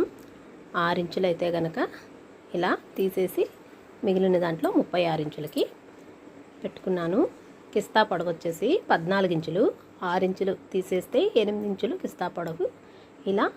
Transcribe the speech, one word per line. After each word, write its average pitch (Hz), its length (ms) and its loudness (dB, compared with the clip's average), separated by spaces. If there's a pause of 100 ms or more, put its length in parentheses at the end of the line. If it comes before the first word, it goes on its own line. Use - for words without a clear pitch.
(840)
ఆరు 175 180 2
ఇంచులు 185 260 0
అయితే 175 280 0
కనుక 165 220 -2 (800)
ఇలా 180 140 2 (260)
తీసేసి 190 460 0 (640)
మిగిలిన 190 380 4
దాంట్లో 165 240 -2 (100)
ముప్పై 180 220 2 (100)
ఆరు 156 140 0
ఇంచులకి 151 380 -4 (1000)
పెట్టుకున్నాను. 185 580 -2 (540)
కిస్తా 214 360 2
పొడవు 175 220 -2
వచ్చేసి 165 380 -2 (200)
పద్నాలుగు 185 460 2
ఇంచులు, 160 260 0 (480)
ఆరు 185 180 2
ఇంచులు 190 260 -2 (180)
తీసేస్తే 190 500 0 (200)
ఎనిమిది 208 280 -2
ఇంచులు 208 320 -2
కిస్తా - 260 -6 (100)
పొడవు. 170 280 -4 (640)
ఇలా 220 140 2 (100)